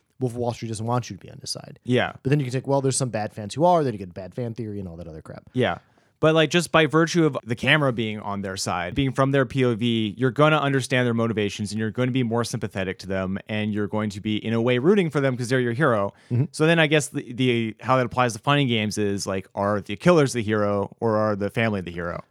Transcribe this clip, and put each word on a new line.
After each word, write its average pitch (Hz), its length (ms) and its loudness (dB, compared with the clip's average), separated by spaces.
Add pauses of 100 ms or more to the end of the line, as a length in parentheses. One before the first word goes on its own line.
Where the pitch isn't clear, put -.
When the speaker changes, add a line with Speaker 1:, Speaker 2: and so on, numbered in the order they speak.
(200)
Speaker 1:
Wolf 123 140 -2
of 120 40 -10
Wall 120 160 -2
Street 117 160 -10
doesn't 110 180 -6
want 120 240 -2
you 95 60 -12
to - 60 -20
be - 60 -18
on - 100 -18
his - 120 -12
side. - 320 -14
Speaker 2:
Yeah. 117 300 0 (100)
Speaker 1:
But 131 80 2
then 151 80 4
you 135 60 -2
can 123 60 -6
say, 127 140 -4
"Well, 139 160 2
there's 131 160 0
some 131 120 -2
bad 107 240 -6
fans 104 200 -10
who 151 120 0
are," 175 180 4
then 127 100 -2
you 98 60 -8
get 90 160 -12
bad 92 180 -12
fan 117 220 -8
theory 107 240 -8
and 92 80 -8
all 82 100 -14
that 85 100 -12
other 78 140 -14
crap. - 220 -16 (100)
Speaker 2:
Yeah. 104 240 2 (420)
But, 156 140 4
like, 160 160 4
just 175 220 0
by 160 160 6
virtue 160 400 2
of 135 180 -2
the 113 100 -2
camera 139 380 2
being 107 260 -4
on 101 220 -6
their 98 160 -6
side, 90 380 -4
being 135 160 0
from 135 180 2
their 135 160 4
P 131 180 0
O 120 120 2
V, 110 420 0
you're 123 140 0
gonna 151 260 4
understand 135 480 0
their 117 80 0
motivations 107 580 -2
and 104 60 -6
you're 110 140 -2
gonna 127 180 -2
be 127 140 0
more 117 200 0
sympathetic 98 540 -6
to - 100 -16
them 95 300 -2 (100)
and 107 280 -4
you're 104 100 -2
going 107 240 -4
to 101 100 -10
be, 107 240 -4
in 110 100 -4
a 117 60 0
way, 123 200 2
rooting 170 320 2
for 147 100 0
them 131 160 0
'cause 117 120 -6
they're 131 100 2
your 120 140 0
hero. 117 420 0 (160)
Speaker 1:
Mm-hmm. 120 200 2
Speaker 2:
So 151 140 0
then 170 140 4
I 156 80 4
guess 147 220 2
the, 123 240 -8
the, 117 480 0
how 127 160 2
that 127 100 2
applies 123 260 0
to 110 60 -10
Funny 143 260 2
Games 107 320 0
is, 101 300 0
like, 95 260 -4
are 101 280 0
the 104 160 -8
killers 151 360 4
the 120 80 -2
hero 101 580 0
or 110 180 2
are 107 180 0
the 101 160 -4
family 110 300 0
the 87 100 -10
hero? 85 400 -8